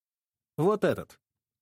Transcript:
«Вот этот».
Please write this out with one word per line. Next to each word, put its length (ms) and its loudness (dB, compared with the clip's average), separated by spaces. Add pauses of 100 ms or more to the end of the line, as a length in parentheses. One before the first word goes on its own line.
(580)
«Вот 260 0
этот». 360 -2 (420)